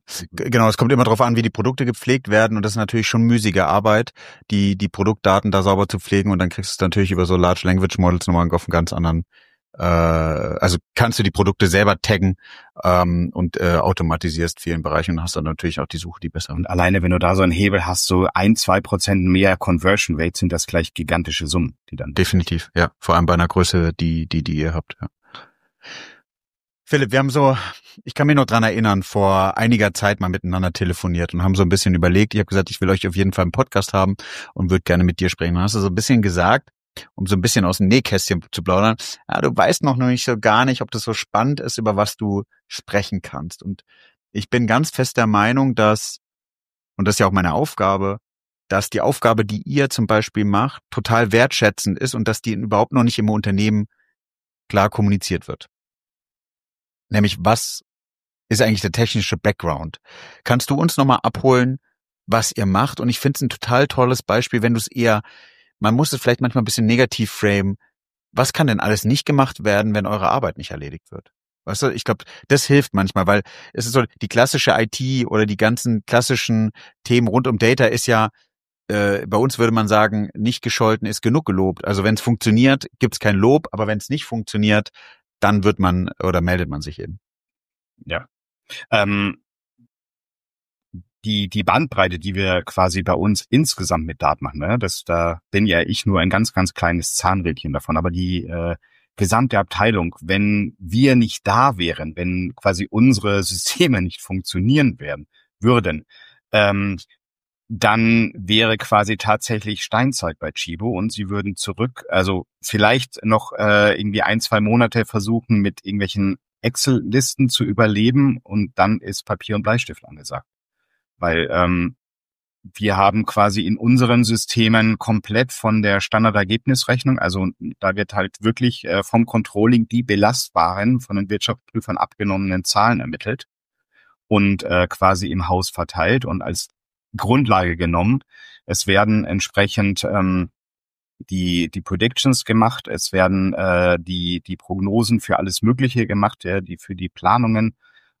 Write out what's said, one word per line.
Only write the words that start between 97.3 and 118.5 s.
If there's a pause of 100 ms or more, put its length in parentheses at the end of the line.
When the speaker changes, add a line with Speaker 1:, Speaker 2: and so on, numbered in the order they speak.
Speaker 1:
davon,
aber
die,
äh, (400)
gesamte
Abteilung,
wenn
wir
nicht
da
wären,
wenn
quasi
unsere
Systeme
nicht
funktionieren
werden, (320)
würden, (480)
ähm, (720)
dann
wäre
quasi
tatsächlich
Steinzeit
bei
Chibo
und
sie
würden
zurück,
also (160)
vielleicht
noch,
äh,
irgendwie
ein,
zwei
Monate
versuchen,
mit
irgendwelchen (260)
Excel-Listen
zu
überleben
und